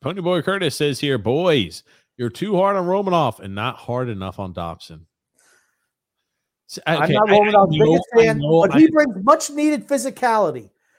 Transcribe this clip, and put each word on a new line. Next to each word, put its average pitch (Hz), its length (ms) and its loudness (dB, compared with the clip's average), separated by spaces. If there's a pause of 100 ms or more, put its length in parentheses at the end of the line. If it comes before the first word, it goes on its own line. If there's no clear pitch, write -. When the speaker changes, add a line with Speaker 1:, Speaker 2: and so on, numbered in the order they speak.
Speaker 1:
Pony 175 180 -8
Boy 175 220 -2
Curtis 185 340 -4
says 147 240 -2
here, 139 160 -2
"Boys, 120 680 -2 (340)
you're 123 100 -4
too 190 260 -6
hard 196 220 2
on 180 100 -2
Romanoff 180 540 0
and 98 140 -12
not 113 220 -6
hard 123 340 -8
enough 95 280 -10
on 95 140 -8
Dobson." 82 540 -12 (1600)
S-, - 180 -18
Speaker 2:
I'm 156 180 0
Speaker 1:
okay, 156 100 2
Speaker 2:
not 208 160 2
Speaker 1:
I, - 20 2
I 208 60 6
Speaker 2:
Romanoff's 202 380 2
Speaker 1:
know, 214 100 4
Speaker 2:
biggest 170 280 2
Speaker 1:
I 233 40 2
Speaker 2:
fan, 226 220 4
Speaker 1:
know, 156 200 2
Speaker 2:
but - 140 2
Speaker 1:
I 285 60 6
Speaker 2:
he 311 100 8
brings 254 340 0
much 311 240 2
needed 294 400 -2
physicality. 214 800 -2 (300)